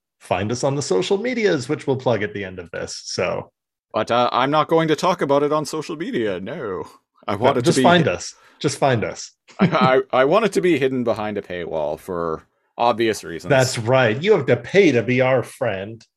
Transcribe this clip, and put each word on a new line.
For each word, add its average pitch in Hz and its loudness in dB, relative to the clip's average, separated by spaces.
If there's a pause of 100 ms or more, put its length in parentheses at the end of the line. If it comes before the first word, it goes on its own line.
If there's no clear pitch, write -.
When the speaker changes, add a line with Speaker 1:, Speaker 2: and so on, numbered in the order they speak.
(200)
Speaker 1:
find 98 -4
us 123 -4
on 139 0
the 143 -2
social 185 -2
medias, 208 -2
which 147 -4
we'll 131 0
plug 113 -2
at 101 -6
the 101 -8
end 92 -12
of 85 -14
this. - -10
So, - -4 (420)
Speaker 2:
But, 110 -2
uh, 120 2
I'm 131 0
not 151 2
going 160 2
to 156 2
talk 180 -2
about 143 2
it 147 0
on 156 0
social 156 -8
media. 131 -4
No, 107 -8 (420)
I 107 -2
want 123 2
Speaker 1:
No, 123 0
Speaker 2:
it 120 0
Speaker 1:
just 160 2
Speaker 2:
to - 4
be 131 4
Speaker 1:
find 175 6
Speaker 2:
hid- 92 0
Speaker 1:
us. - -10 (240)
Just - -2
find 123 2
us. - -10 (160)
<laughs> - -14
Speaker 2:
I, 139 4 (100)
I, 123 4
I 135 4
want 185 4
it 196 0
to 165 0
be 170 2
hidden 131 0
behind 107 -2
a 98 -2
paywall 80 -4
for 85 -6 (340)
obvious 117 2
reasons. 85 -8
Speaker 1:
That's 131 2
right. 120 2
You 208 4
have 156 2
to 127 4
pay 180 4
to 120 2
be 123 0
our 127 2
friend. 110 -6 (100)